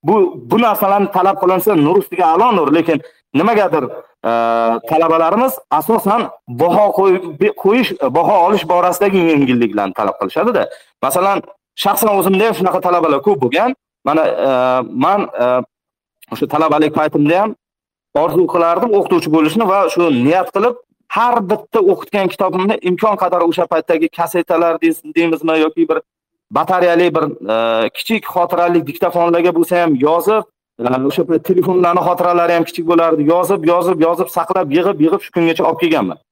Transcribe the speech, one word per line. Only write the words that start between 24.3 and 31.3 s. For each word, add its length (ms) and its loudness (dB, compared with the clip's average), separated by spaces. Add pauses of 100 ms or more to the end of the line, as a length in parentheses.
deys-, 200 0 (120)
deymizmi 400 0 (100)
yoki 240 -2
bir 100 0 (520)
batareyali 640 2
bir, 100 0 (280)
e, 20 0 (420)
kichik 260 -4 (100)
xotirali 460 0 (100)
diktofonlarga 680 0
bo'lsa 240 0
ham 100 2 (160)
yozib, 360 0 (360)
e, 40 -6 (260)
o'sha 200 -2
payt 200 0